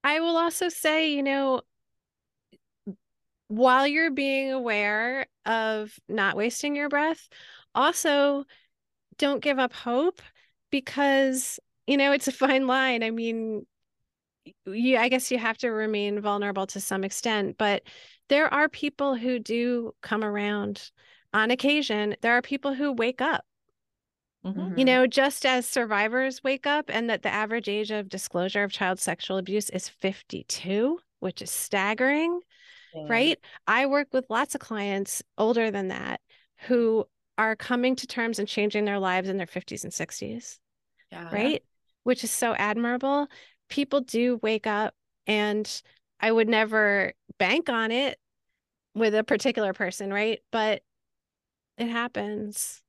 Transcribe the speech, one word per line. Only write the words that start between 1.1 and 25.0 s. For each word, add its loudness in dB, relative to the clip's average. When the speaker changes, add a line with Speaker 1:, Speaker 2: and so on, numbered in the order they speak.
Speaker 1:
you 0
know, 0
while 6
you're 2
being 0
aware 0
of -2
not 0
wasting -2
your -2
breath, 0
also 2
don't 0
give 2
up 0
hope, 0
because, 2
you 4
know, 4
it's 0
a -2
fine 2
line. 2
I -2
mean, -4
you, 2
I 4
guess 0
you 0
have -2
to -2
remain -2
vulnerable -2
to -10
some -4
extent, -2
but 2
there 4
are 2
people -2
who -2
do -2
come -2
around -4
on 2
occasion. 0
There 4
are 2
people -4
who -2
wake -2
up. 0
Speaker 2:
Mm-hmm. -6
Speaker 3:
Mm-hmm. -4
Speaker 1:
You 4
know, 6